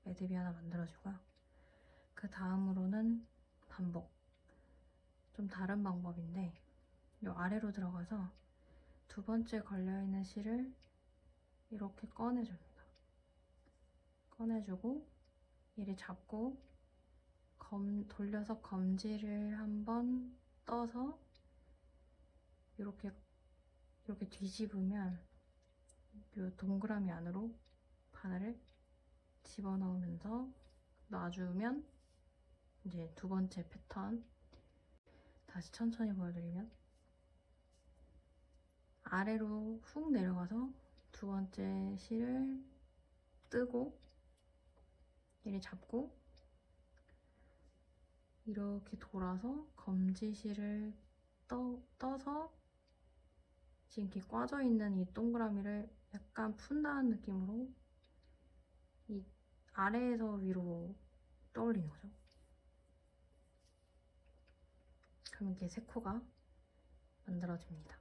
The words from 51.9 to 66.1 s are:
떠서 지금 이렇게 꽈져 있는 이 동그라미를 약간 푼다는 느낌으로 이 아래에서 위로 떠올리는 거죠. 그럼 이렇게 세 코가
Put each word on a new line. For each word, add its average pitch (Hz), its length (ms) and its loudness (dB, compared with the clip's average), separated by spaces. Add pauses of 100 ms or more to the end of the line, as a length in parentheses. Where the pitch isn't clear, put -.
떠서 277 540 -2 (1400)
지금 202 200 -4
이렇게 185 200 -4
꽈져 254 340 2
있는 214 360 6
이 185 140 2
동그라미를 208 760 2 (260)
약간 214 420 -2
푼다는 285 540 4
느낌으로 202 580 0 (1400)
이 196 160 -6 (480)
아래에서 220 600 4
위로 180 600 0 (580)
떠올리는 226 360 2
거죠. 196 200 -10 (3250)
그럼 196 180 -2
이렇게 180 180 -2
세 226 140 -6
코가 226 400 -2 (1040)